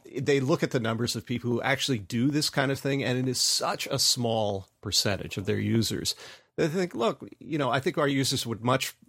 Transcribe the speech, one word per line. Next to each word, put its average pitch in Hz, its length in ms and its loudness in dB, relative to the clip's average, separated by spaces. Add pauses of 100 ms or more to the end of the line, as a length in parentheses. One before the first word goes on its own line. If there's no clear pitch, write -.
(160)
they 139 240 2
look 139 240 2
at 156 80 -2
the 135 80 2
numbers 113 360 0
of 113 100 -6
people 120 260 -4
who 117 100 0
actually 131 380 0
do 117 300 0
this 147 200 0
kind 135 220 2
of 135 80 -2
thing, 139 240 0
and 123 140 0
it 127 100 0
is 123 140 -2
such - 460 0
a 139 120 -2
small 110 680 0 (140)
percentage 98 560 0
of 98 80 -4
their 104 140 0
users. 104 540 0 (440)
They 160 100 2
think, 175 260 -2
"Look, 214 300 -2 (160)
you 156 180 -6
know, 135 120 2
I 131 100 2
think 170 180 -2
our 151 100 2
users 135 380 2
would 113 180 -6
much 127 320 2 (140)